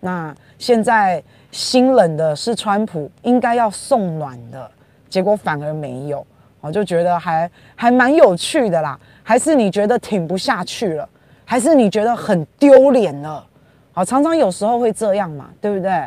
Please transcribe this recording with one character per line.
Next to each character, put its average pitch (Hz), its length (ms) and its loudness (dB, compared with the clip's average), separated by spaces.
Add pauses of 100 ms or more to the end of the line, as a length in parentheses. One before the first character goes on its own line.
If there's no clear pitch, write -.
那 175 340 -8 (240)
现 233 240 2
在 196 400 2 (280)
心 254 420 2
冷 175 240 4
的 156 200 -2
是 233 180 -4
川 208 300 -2
普， 156 260 -8 (120)
应 247 180 2
该 233 140 0
要 233 160 0
送 185 480 -2
暖 131 200 -10 (120)
的， 131 200 -16 (380)
结 185 140 -2
果 208 120 2
反 156 280 -6
而 151 100 -6
没 139 360 -10
有， 143 160 -8 (360)
我 151 100 -10
就 202 140 -2
觉 170 180 -2
得 175 160 0
还， 165 320 -4 (240)
还 240 160 0
蛮 247 240 4
有 240 220 6
趣 254 320 -2
的 170 140 0
啦。 143 160 -8 (240)
还 226 160 2
是 311 160 0
你 220 160 2
觉 202 160 0
得 240 120 2
挺 175 300 -6
不 180 80 -4
下 190 280 -4
去 175 300 -6
了？ 147 140 -8 (380)
还 247 120 -2
是 285 160 2
你 240 140 4
觉 208 160 -2
得 233 100 0
很 180 300 -2 (140)
丢 277 320 8
脸 185 320 0
了？ 151 220 -12 (480)
好， 185 120 -2
常 262 180 0
常 330 140 0
有 240 140 2
时 202 160 -6
候 240 120 0
会 233 140 0
这 208 220 -2
样 190 160 -4
嘛， 139 180 -14 (120)
对 208 120 -4
不 196 80 -2
对？ 190 100 -2 (160)